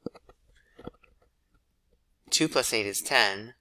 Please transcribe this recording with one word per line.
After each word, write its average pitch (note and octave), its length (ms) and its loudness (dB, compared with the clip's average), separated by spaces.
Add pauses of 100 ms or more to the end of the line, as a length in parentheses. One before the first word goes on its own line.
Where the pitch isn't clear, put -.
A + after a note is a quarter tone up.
(2250)
Two D#3 200 2
plus - 240 -2
eight A2 140 0
is G2+ 140 -4
ten, A2 600 2